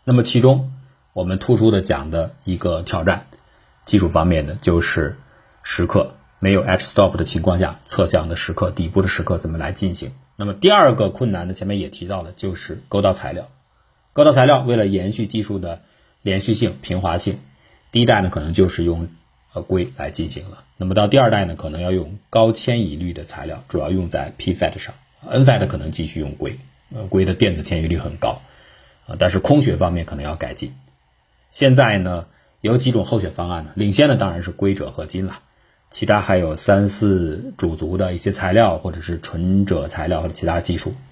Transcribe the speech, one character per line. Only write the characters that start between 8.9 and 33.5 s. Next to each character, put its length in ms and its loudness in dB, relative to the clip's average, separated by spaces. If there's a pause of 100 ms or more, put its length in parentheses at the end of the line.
的 60 2
蚀 160 -2
刻 140 -2
怎 120 -6
么 80 -6
来 140 -6
进 220 -4
行？ 180 -10 (240)
那 100 -8
么 80 -4
第 180 2
二 240 6
个 140 0
困 220 -4
难 160 -4
呢， 60 -6
前 140 -8
面 120 -2
也 100 -6
提 180 -14
到 140 -6
了， 100 -14
就 240 -8
是 320 -14
沟 140 0
道 100 4
材 220 -4
料。 160 -12 (640)
沟 100 6
道 80 8
材 140 6
料 160 6
为 160 0
了 100 2
延 240 0
续 160 -4
技 160 -4
术 160 -6
的 220 -10 (400)
连 180 0
续 140 0
性、 280 0
平 200 -4
滑 160 0
性， 220 -4 (520)
第 100 2
一 40 4
代 160 6
呢 80 0
可 100 -6
能 140 -4
就 160 4
是 160 -2
用， 240 -2 (440)
呃， 80 -8
硅 360 -2
来 140 -8
进 180 -6
行 200 -14
了。 140 -20 (140)
那 80 -6
么 80 -2
到 140 4
第 100 4
二 120 6
代 140 2
呢， 120 -4
可 140 -10
能 120 -8
要 100 -2
用 280 -4 (100)
高 240 4
迁 340 -2
移 80 -8
率 160 -6
的 140 -12
材 200 -14
料， 220 -12
主 120 -4
要 120 -4
用 160 0
在 300 -6
P 160 -2
fat 240 -2
上。 160 -14 (340)
N 160 4
fat 240 4
可 80 -4
能 160 -6
继 140 -6
续 160 -8
用 140 -6
硅， 220 -8 (380)
呃， 120 -10
硅 180 2
的 80 0
电 220 2
子 80 -6
迁 200 -2
移 40 -2
率 100 0
很 180 -8
高， 260 -4 (640)
呃， 120 -12
但 100 4
是 100 0
空 220 4
穴 140 2
方 160 2
面 140 -2
可 100 -12
能 80 -8
要 120 -6
改 180 -8
进。 200 -10 (760)
现 260 4
在 220 4
呢， 300 -4 (340)
有 160 2
几 160 0
种 100 2
候 160 0
选 140 -6
方 160 -6
案 160 -8